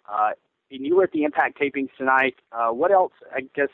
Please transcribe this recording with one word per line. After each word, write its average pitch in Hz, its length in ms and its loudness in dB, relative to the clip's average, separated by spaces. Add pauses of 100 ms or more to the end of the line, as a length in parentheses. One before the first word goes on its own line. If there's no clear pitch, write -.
Uh, 107 220 -2 (400)
and 135 160 -12
you 165 80 0
were 190 80 6
at 175 80 0
the 151 140 -2
Impact 147 340 -2
tapings 139 300 -4 (100)
tonight. 131 380 2 (160)
Uh, 117 160 -2
what 143 240 0
else, 185 200 2 (220)
I 135 60 -6 (120)
guess, 143 220 -2